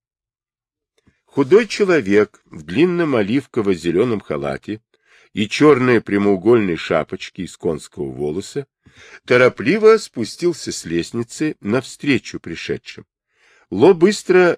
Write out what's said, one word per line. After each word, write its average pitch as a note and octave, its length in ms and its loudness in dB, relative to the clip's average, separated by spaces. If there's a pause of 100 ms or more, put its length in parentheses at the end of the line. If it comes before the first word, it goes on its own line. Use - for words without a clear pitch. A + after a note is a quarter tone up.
(1300)
Худой E3+ 420 2
человек A2 800 0
в - 180 -20
длинном D3+ 520 0
оливково-зелёном G2+ 1080 -2
халате C#2+ 600 -8 (520)
и G#2 160 -6
чёрной B2+ 500 4
прямоугольной G2+ 800 0
шапочке - 640 -6
из - 140 -14
конского D2+ 520 -8
волоса D2+ 560 -8 (600)
торопливо B2+ 720 4
спустился D#3 720 -8
с - 140 -12
лестницы A#2 720 -6
навстречу B2 800 -4
пришедшим. - 640 -12 (640)
Ло B2+ 240 6
быстро F3+ 640 2